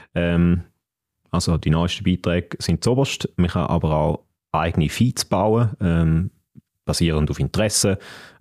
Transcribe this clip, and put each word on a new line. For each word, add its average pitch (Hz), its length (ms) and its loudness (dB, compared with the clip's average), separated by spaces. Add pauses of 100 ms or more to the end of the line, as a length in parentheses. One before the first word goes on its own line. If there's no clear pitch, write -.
(160)
Ähm, 87 480 2 (640)
also 87 280 0
die - 120 -2
neuesten 85 340 0
Beiträge 90 560 -2
sind - 240 -2
zuoberst. 127 520 0
Man 87 140 2
kann 87 180 -2
aber 80 260 0
auch 78 300 0 (300)
eigene 80 360 0
Feeds - 360 0
bauen, 110 460 2 (100)
ähm, 82 500 2 (540)
basierend 80 440 0
auf - 100 -6
Interessen, 101 580 0 (440)